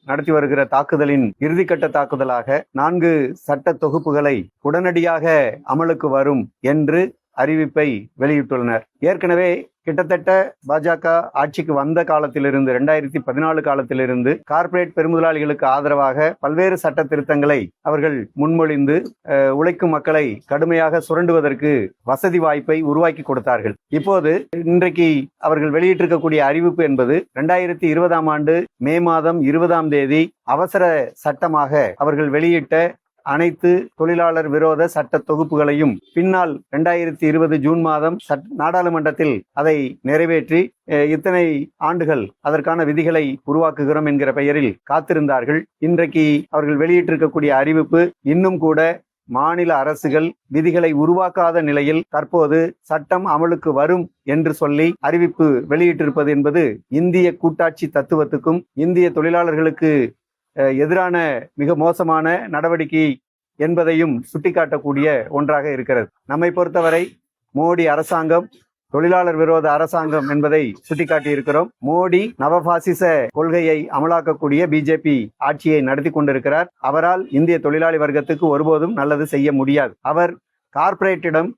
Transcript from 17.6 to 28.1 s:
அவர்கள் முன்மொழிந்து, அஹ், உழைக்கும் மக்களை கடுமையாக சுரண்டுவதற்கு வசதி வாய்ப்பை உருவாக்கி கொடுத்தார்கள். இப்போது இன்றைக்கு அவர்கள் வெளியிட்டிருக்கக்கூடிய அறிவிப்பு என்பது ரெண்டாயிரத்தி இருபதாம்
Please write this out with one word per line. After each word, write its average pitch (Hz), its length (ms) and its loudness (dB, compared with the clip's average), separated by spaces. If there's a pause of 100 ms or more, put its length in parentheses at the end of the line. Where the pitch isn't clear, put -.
அவர்கள் 147 360 -2 (180)
முன்மொழிந்து, 151 600 0 (320)
அஹ், 139 220 2
உழைக்கும் 170 400 0
மக்களை 156 360 0 (200)
கடுமையாக 160 560 0
சுரண்டுவதற்கு 160 720 0 (320)
வசதி 170 360 0
வாய்ப்பை 156 420 0
உருவாக்கி 156 400 0
கொடுத்தார்கள். 117 540 -2 (120)
இப்போது 160 460 0 (300)
இன்றைக்கு 170 460 2 (280)
அவர்கள் 151 340 0
வெளியிட்டிருக்கக்கூடிய 165 680 2
அறிவிப்பு 165 440 2
என்பது 135 340 2 (180)
ரெண்டாயிரத்தி 175 480 0
இருபதாம் 165 440 2